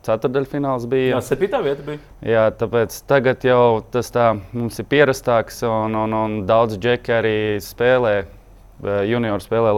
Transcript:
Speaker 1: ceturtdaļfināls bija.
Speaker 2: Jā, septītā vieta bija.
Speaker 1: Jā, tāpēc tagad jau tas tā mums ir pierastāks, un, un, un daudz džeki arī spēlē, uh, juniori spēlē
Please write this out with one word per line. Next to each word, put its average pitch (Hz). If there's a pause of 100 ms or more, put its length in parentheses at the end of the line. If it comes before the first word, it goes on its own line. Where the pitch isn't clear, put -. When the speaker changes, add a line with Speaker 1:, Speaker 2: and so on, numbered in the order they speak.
Speaker 1:
ceturtdaļfināls 131
bija. 131
Speaker 2:
Jā, 123
septītā 202
vieta 143
bija. 151 (240)
Speaker 1:
Jā, 110 (140)
tāpēc 113
tagad 131
jau 123 (300)
tas 120
tā 117 (180)
mums 117
ir -
pierastāks, 131
un, 110
un, 110
un 110 (120)
daudz 113
džeki 120
arī 107 (240)
spēlē, 120
uh, -
juniori 113
spēlē 113